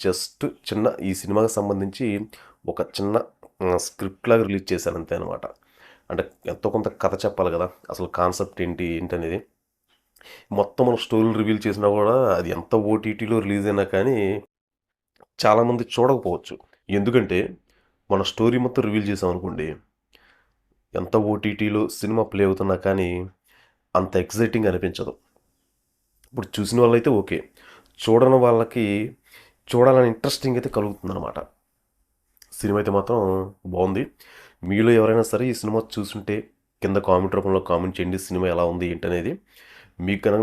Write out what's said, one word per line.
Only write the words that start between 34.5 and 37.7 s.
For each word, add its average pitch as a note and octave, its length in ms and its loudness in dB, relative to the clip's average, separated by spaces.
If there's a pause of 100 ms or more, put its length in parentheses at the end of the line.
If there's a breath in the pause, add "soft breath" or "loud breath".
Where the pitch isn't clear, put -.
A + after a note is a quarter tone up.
మీలో G#2+ 300 4
ఎవరైనా A2 320 4
సరే A2+ 220 -2
ఈ - 80 -6
సినిమా A2 200 -2 (140)
చూసుంటే G#2 420 -6 (460)
కింద F#2+ 160 0 (100)
కామెంట్ F#2 300 2
రూపంలో F#2+ 220 2 (100)